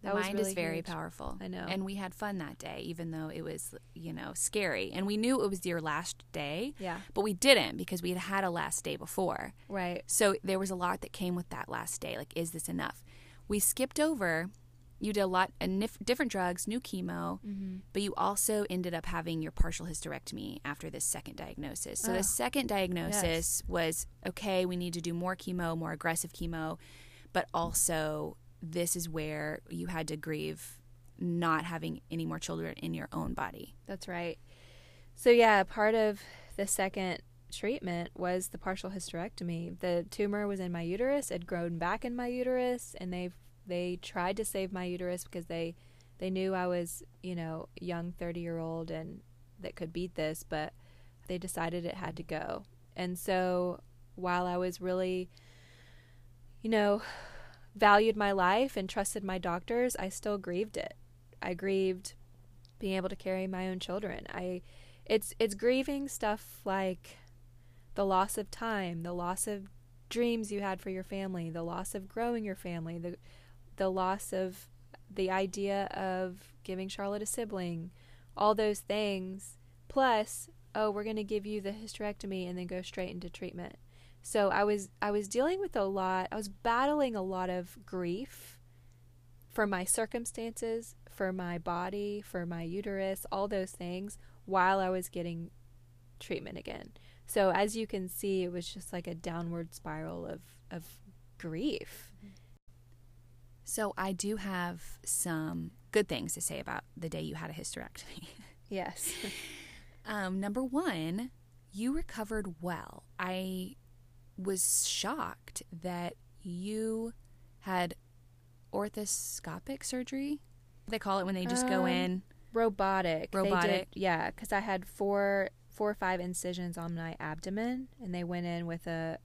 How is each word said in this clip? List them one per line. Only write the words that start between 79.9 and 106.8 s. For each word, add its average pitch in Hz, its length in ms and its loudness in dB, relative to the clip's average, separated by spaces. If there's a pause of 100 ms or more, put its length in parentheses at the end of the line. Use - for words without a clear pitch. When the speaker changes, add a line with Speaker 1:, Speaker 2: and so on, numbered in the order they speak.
Speaker 2:
oh, 214 160 4
we're 208 140 -2
gonna 214 200 0
give 208 220 0
you 214 140 -2
the 196 120 -2
hysterectomy 208 760 -4
and 180 100 -4
then 180 80 -4
go 185 160 -4
straight 180 280 -4
into 175 200 -8
treatment. - 460 -8 (460)
So 202 280 6
I 202 140 6
was, 208 260 2 (100)
I 208 100 2
was 208 180 2
dealing 302 320 2
with 392 140 -2
a 208 100 4
lot. 185 460 2
I - 60 -4
was 208 120 -4
battling 247 680 4
a 190 60 0
lot 185 260 0
of 180 380 -2
grief 185 720 -4 (920)
for 214 180 2
my 190 180 0
circumstances, 226 1080 -4 (140)
for 190 240 -2
my 180 240 -2
body, 196 640 -2
for 180 240 -4
my 170 180 -4
uterus, 190 720 -2
all 196 160 0
those 190 220 0
things 185 480 -6 (260)
while 190 360 6
I 185 100 4
was 185 180 0
getting 170 420 -4 (720)
treatment - 380 -6
again. - 320 -10 (360)
So 190 240 6
as 202 260 4
you 226 100 0
can 185 220 -4
see, 190 340 2
it 175 100 0
was 175 200 -4
just - 200 -12
like 175 140 -4
a 170 80 -4
downward 170 600 -4
spiral 165 520 -6
of, 160 140 -8 (300)
of 170 140 -8 (540)
grief. - 720 -4 (1500)
Speaker 1:
So 208 340 -2
I 190 140 0
do 202 240 0
have 180 680 -4
some 165 680 -2 (200)
good 208 160 4
things 160 260 -2
to 170 60 -8
say - 200 -2
about - 240 -6 (120)